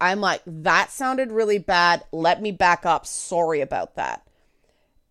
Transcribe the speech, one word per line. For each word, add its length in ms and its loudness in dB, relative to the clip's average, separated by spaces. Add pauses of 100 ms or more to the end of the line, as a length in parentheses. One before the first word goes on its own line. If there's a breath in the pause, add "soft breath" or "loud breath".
I'm 200 0
like, 240 0
"That 460 0
sounded 400 -4
really 280 0
bad. 520 2
Let 320 0
me 80 -4
back 340 2
up. 220 0
Sorry 540 -2
about 340 -6
that." 320 -8 (840)